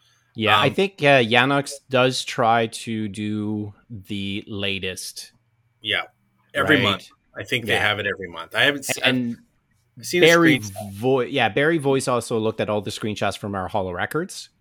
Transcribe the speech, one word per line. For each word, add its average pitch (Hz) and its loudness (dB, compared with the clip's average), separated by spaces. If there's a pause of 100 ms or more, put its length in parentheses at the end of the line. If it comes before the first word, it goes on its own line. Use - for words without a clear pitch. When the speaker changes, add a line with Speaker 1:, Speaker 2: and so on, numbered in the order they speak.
(340)
Speaker 1:
Yeah, 107 4
I 135 4
Speaker 2:
Um, 117 0
Speaker 1:
think, 196 0
uh, 139 6
Yanox 127 2 (160)
does 127 2
try 117 2
to 110 -6
do 104 -4 (160)
the 101 -8
latest. 98 -8 (480)
Speaker 2:
Yeah, 107 -2 (520)
every 143 4
Speaker 1:
Right? 98 2
Speaker 2:
month. 98 -2 (280)
I 120 -10
think 117 -4
they 117 0
Speaker 1:
Yeah. 95 0
Speaker 2:
have 104 0
it 98 -6
every 92 -6
month. 82 -14
I 117 2
haven't 143 0
se-, - -4
Speaker 1:
And 123 0 (640)
Speaker 2:
I've 113 -16
seen 180 2
a 156 8
Speaker 1:
Barry 165 8
Speaker 2:
screenshot. 101 -10
Speaker 1:
Vo-, 123 2
yeah, 120 0
Barry 147 2
Voice 135 0
also 120 0
looked 110 -2
at 107 -2
all 104 0
the 98 -8
screenshots 104 -4
from 101 -8
our 95 -4
Holo 92 -4
Records, 107 -6 (100)